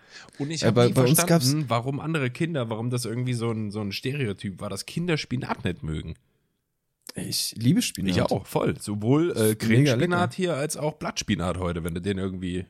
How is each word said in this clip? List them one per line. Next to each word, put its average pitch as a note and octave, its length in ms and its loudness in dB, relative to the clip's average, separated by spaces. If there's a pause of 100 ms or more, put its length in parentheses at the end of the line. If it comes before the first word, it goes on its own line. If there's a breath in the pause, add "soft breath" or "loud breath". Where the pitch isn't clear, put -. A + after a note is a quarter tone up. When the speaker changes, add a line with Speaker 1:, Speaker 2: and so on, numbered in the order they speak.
(400 loud breath)
Speaker 1:
Und C#3 100 -4
ich D#3+ 120 -4
Speaker 2:
Ja, G#2 80 4
Speaker 1:
hab G#2+ 60 2
Speaker 2:
bei, A#2+ 120 8
Speaker 1:
nie G#2 60 4
Speaker 2:
bei C3 100 4
uns C3 160 6
Speaker 1:
verstanden, D#3+ 420 4
Speaker 2:
gab's C3+ 80 -4
Speaker 1:
warum A#2+ 300 0
andere D3 320 0
Kinder, D3 380 -2
warum A2+ 200 -2
das B2 160 -2
irgendwie B2 280 -2
so A#2 180 -2
ein, A2 200 -4
so G#2+ 100 -6
ein G2+ 100 -4
Stereotyp G#2 720 -4
war, G2+ 80 -6
dass F#2+ 160 -8
Kinder E3 320 -2
Spinat - 460 -4
nicht F2+ 200 -4
mögen. D#2 320 -6 (1000)
Speaker 2:
Ich - 400 -6
liebe C3+ 280 2
Spinat. - 320 -4
Speaker 1:
Ich A2 80 2
auch, - 240 -2
voll. - 340 -2
Sowohl, A#2+ 560 2
äh, A2 140 4
Speaker 2:
Ist A2 160 -2
mega C3 260 6
Speaker 1:
Cremespinat F3 380 2
Speaker 2:
lecker. - 40 -16
Speaker 1:
hier F3 200 0
als D3 220 -2
auch D3+ 160 -2
Blattspinat - 640 -2
heute, E2+ 240 -2
wenn E2+ 100 -4
du F2+ 80 -4
den G2 160 -2
irgendwie F#2 520 -4